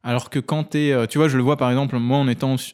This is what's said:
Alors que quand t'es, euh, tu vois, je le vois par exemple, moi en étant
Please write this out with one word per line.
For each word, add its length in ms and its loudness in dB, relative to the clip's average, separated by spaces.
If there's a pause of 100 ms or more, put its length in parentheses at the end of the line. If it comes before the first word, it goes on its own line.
Alors 260 -2
que 100 -2
quand 240 -2
t'es, 300 0
euh, 120 2
tu 120 -4
vois, 100 4
je 100 2
le 60 2
vois 140 2
par 120 0
exemple, 280 0
moi 200 2
en 100 2
étant 280 0 (180)